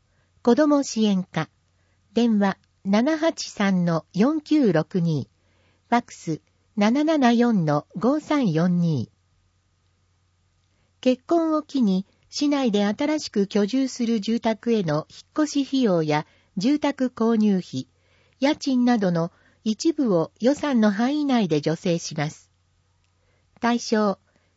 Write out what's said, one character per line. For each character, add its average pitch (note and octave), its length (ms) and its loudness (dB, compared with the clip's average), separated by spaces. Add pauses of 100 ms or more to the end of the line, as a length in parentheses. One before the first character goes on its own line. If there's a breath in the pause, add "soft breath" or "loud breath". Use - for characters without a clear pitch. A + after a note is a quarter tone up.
(420)
子 A#3+ 120 4
ど D4+ 140 2
も C#4+ 140 2
支 A3 220 -2
援 F#3+ 200 2
課。 - 240 -6 (640)
電 A3+ 260 2
話、 G3 200 0 (260)
七 A#3+ 340 0
八 D#4+ 320 -2
三 F#3+ 340 0
の E3 280 -2
四 C#4 280 0
九 C#4+ 320 2
六 D#3+ 280 -2
二。 D#3 280 -2 (600)
フ A#3 60 -2
ァ A#3+ 40 4
ッ A#3+ 40 -4
ク - 120 -16
ス、 - 260 -8 (360)
七 A3+ 280 2
七 D4 280 2
四 A#3 320 2
の D3+ 220 0 (100)
五 B3+ 240 0
三 C#4 320 0
四 F3 260 0
二。 D#3 320 0 (1900)
結 B3+ 240 0
婚 E4 300 0
を D4+ 80 -2
機 C#4 200 -4
に、 F#3+ 240 0 (240)
市 - 180 -2
内 C#4 220 0
で G3+ 140 2
新 D4 340 -2
し - 120 -12
く G3 160 0
居 G#3 200 -2
住 C4 220 -2
す A#3+ 180 -6
る A3+ 140 0
住 A3 180 -4
宅 A3+ 340 -4
へ G#3+ 100 0
の D#3 260 -2
引 - 80 -20 (260)
っ - 20 0
越 C#4+ 200 -2
し - 20 -12
費 C4+ 160 -2
用 F3+ 200 2
や、 D3+ 240 -2 (300 soft breath)
住 B3+ 220 0
宅 C#4 300 -2
購 A3+ 280 -2
入 G#3 220 2
費、 C3 300 -8 (520)
家 C#4+ 140 0
賃 B3+ 300 -2
な A#3+ 140 2
ど F#3+ 140 0
の E3 200 -2 (320 soft breath)
一 A3 280 -2
部 A#3 240 0
を E3 240 -2
予 B3+ 140 2
算 C#4+ 260 -2
の G#3+ 100 4
範 A#3+ 280 -2
囲 D4+ 60 -2
内 A#3 240 0
で D3+ 100 0
助 D#3 180 -2
成 E3+ 220 -2
し - 160 -12
ま D3+ 160 -6
す。 - 200 -20 (1080)
対 A#3 180 0
象、 G#3+ 400 -2 (380)